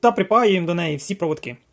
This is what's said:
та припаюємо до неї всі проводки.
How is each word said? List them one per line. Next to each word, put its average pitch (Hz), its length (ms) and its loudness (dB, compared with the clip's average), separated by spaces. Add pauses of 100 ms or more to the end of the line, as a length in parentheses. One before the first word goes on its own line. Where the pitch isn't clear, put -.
та 240 120 4
припаюємо 196 540 2
до 170 80 -2
неї 165 220 -4
всі 165 180 -6
проводки. 156 420 -6 (160)